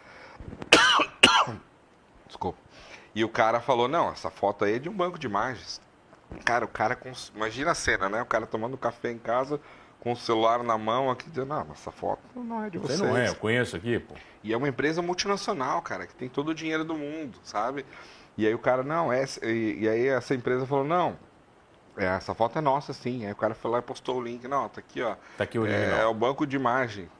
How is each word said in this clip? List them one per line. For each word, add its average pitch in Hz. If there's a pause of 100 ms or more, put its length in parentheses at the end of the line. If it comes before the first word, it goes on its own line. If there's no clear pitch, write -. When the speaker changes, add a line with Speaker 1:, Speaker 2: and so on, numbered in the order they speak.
(680)
Speaker 1:
<coughs> -
Desculpa. - (560)
E 110
o 107
cara 117
falou, 120
"Não, 135
essa 85
foto 101
aí 104
é 127
de 156
um 226
banco 180
de 156
imagens." 107 (640)
Cara, 120
o -
cara 113
com... 127 (220)
imagina 110
a -
cena, 101
né? 107
O 123
cara 110
tomando 120
café 120
em 117
casa, 131 (400)
com 120
o 120
celular 113
na 117
mão 117
aqui, 127
dizendo, 131
"Não, 143
essa -
foto - (140)
não 233
é 214
de 170
Speaker 2:
Você 170
Speaker 1:
vocês." -
Speaker 2:
não 113
é, 117
eu 82
conheço 117
aqui, 107
pô. - (300)
Speaker 1:
E 104
é 113
uma 139
empresa 147
multinacional, 175
cara, 92
que -
tem 127
todo 147
o 160
dinheiro 156
do 165
mundo, 147
sabe? 131 (540)
E 107
aí 107
o 117
cara, 131
"Não, 151
é", 135 (160)
e, 113
e 110
aí 113
essa 135
empresa 127
falou, 139
"Não, 156 (800)
é, 98
essa 92
foto 117
é -
nossa, 143
sim." 123
Aí 101
o 101
cara 110
foi 117
lá 120
e -
postou 127
o 123
link, 120
"Não, 131
tá -
aqui, 139
ó." 107 (200)
Speaker 2:
Tá 104
aqui 120
o 110
Speaker 1:
É, 107
Speaker 2:
original. 104
Speaker 1:
é 110
o 113
banco 131
de 135
imagem, 120 (100)